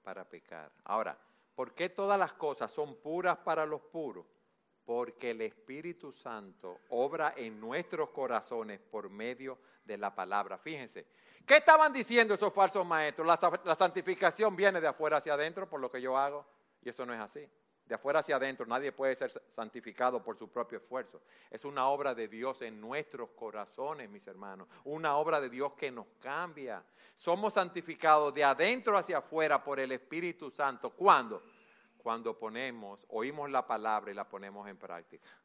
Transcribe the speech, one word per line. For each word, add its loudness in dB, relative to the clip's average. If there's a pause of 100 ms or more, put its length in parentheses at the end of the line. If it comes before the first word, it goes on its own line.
para -14
pecar. -18 (140)
Ahora, 0 (380)
¿por -6
qué -2
todas 2
las 0
cosas -4
son -6
puras 0
para 0
los -4
puros? -8 (580)
Porque -4
el -4
Espíritu -10
Santo -14 (100)
obra 0
en -10
nuestros -4
corazones -4
por -10
medio -8 (260)
de -8
la -4
palabra. -2
Fíjense, -12 (400)
¿qué 10
estaban 10
diciendo 4
esos 2
falsos 4
maestros? 0
La 8
sa-, 2
la 2
santificación 2
viene 4
de 2
afuera 2
hacia 0
adentro, -4
por -8
lo -4
que -6
yo 0
hago, 0 (380)
y -8
eso -8
no -8
es -8
así. -12 (380)
De -6
afuera 0
hacia 0
adentro, -2
nadie -2
puede 0
ser -6
sa-, -14 (100)
santificado -4
por -8
su -14
propio -6
esfuerzo. -10 (280)
Es -14
una 0
obra 0
de -6
Dios -6
en -12
nuestros -8
corazones, -10
mis -18
hermanos. -14 (160)
Una 0
obra 2
de -4
Dios -4
que -6
nos -10 (140)
cambia. -8 (320)
Somos 0
santificados 4
de 2
adentro 4
hacia 0
afuera 2
por -4
el -2
Espíritu -8
Santo. -2
¿Cuándo? 6 (560)
Cuando -4
ponemos, -8
oímos -4
la 0
palabra -2
y -8
la -8
ponemos -14
en -16
práctica. -16 (160)